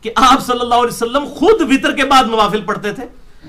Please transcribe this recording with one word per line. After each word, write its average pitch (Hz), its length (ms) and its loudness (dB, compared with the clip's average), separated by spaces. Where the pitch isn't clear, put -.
कि 220 60 -6
आप 262 300 4
सल्लल्लाहु 240 400 -2
अलैहि 240 140 -2
वसल्लम 247 360 -2
खुद 415 320 2
वितर 262 300 0
के 269 120 -2
बाद 262 220 4
नवाफिल 214 360 0
पढ़ते 202 300 -6
थे। 240 140 -12